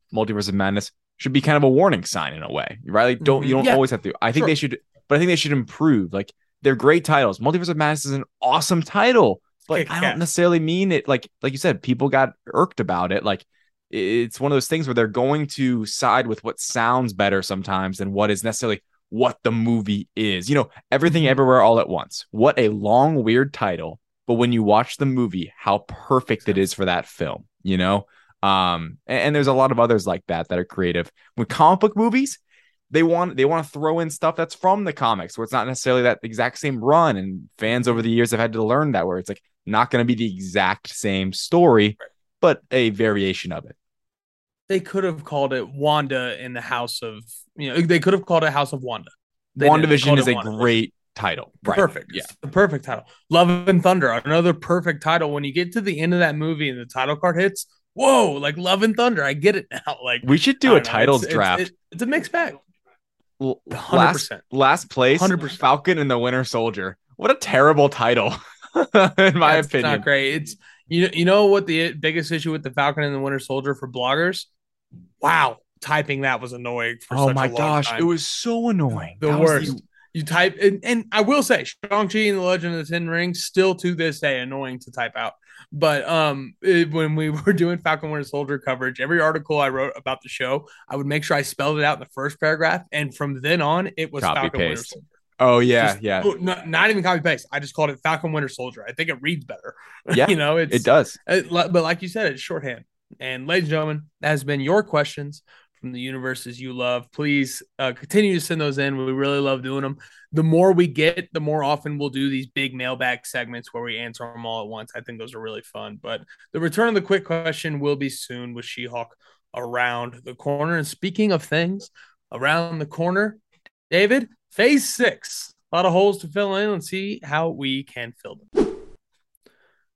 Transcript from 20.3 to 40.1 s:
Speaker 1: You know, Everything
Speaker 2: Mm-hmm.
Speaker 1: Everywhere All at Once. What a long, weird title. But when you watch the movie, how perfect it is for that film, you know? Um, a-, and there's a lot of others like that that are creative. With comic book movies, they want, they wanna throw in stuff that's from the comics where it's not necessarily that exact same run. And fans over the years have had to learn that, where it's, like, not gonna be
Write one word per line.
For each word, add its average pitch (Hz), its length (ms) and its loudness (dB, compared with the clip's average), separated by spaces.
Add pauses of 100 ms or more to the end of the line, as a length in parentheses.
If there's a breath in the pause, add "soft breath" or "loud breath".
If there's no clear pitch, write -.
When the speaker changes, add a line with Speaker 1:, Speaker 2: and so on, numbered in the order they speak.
Speaker 1:
You 143 60 2
know, 135 140 0 (220 loud breath)
Everything 156 320 2
Speaker 2:
Mm-hmm. 139 60 4
Speaker 1:
Everywhere 127 320 6
All 113 180 6
at - 80 0
Once. - 440 -8
What 127 280 2
a 117 100 4
long, 117 540 2
weird 127 300 2
title. 82 480 -4 (240)
But 120 100 0
when 120 180 2
you 113 100 2
watch 107 320 4
the 139 100 -2
movie, 113 520 -2
how - 220 0
perfect - 680 -2
it 98 100 0
is 95 160 0
for 98 120 -4
that 87 200 0
film, - 380 -8 (180)
you 92 160 -2
know? 95 300 0 (340 soft breath)
Um, 90 560 0 (100)
a-, - 40 -6
and 131 240 0
there's 147 120 2
a 135 60 4
lot 131 200 4
of 117 80 2
others 113 260 2
like 87 200 -4
that 85 200 -4
that 90 120 -2
are 90 60 0
creative. 87 460 -4 (240 soft breath)
With 113 140 -4
comic 175 320 4
book 214 160 2
movies, 240 420 0 (500)
they 160 140 2
want, 170 320 0
they 131 100 2
wanna 160 200 0
throw 156 340 -2
in 165 100 -2
stuff 160 280 -2
that's 165 180 -4
from 196 300 0
the 160 80 -4
comics 104 440 -2
where 113 60 -4
it's 113 100 -10
not 120 140 0
necessarily 127 360 0
that 120 200 2
exact 117 340 -4
same 139 260 -4
run. 147 340 4
And 95 400 -8
fans 117 300 0
over 117 140 2
the 117 80 0
years 117 220 2
have 113 80 0
had 113 140 0
to 113 100 -2
learn 135 300 2
that, 87 140 0
where 90 100 -4
it's, 92 120 -10
like, 101 120 -12 (240)
not 107 260 2
gonna 120 140 4
be 120 100 2